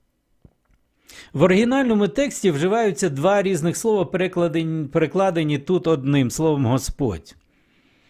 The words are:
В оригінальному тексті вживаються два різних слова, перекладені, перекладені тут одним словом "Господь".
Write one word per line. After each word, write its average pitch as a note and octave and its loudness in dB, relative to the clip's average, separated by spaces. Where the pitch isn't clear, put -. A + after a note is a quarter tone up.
В C3+ 0
оригінальному A3 2
тексті G#3+ 0
вживаються F#3 0
два F3+ 2
різних E3+ -2
слова, G#3+ 0
перекладені, E3 -2
перекладені D#3+ 0
тут F3 -2
одним C#3 2
словом D3+ 0
"Господь". A#2+ -2